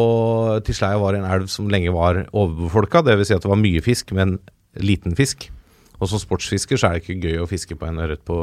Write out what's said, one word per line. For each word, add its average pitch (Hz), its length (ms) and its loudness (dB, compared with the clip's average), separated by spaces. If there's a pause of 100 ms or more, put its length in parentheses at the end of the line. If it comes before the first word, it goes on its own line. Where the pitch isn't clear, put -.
(640)
Tisleia 104 380 -2
var 98 160 0
en 98 100 -4
elv 95 240 0
som 104 200 -6
lenge 90 220 2
var 90 360 2
overbefolka, 92 760 2
det 120 160 6
vil 98 80 0
si 101 80 2
at 87 80 -2
det 98 80 0
var 101 80 4
mye 92 240 2
fisk, - 320 -2
men 95 220 2 (420)
liten 95 380 0
fisk. - 320 -2 (460)
Og 95 140 -4
som 104 120 -2
sportsfisker - 580 -2
så 104 100 4
er 87 80 0
det 85 60 -6
ikke 87 260 -4
gøy 82 140 -2
å 87 60 -6
fiske 82 280 -8
på 76 100 -8
en 82 140 -6
ørret 78 240 -6
på 85 180 -4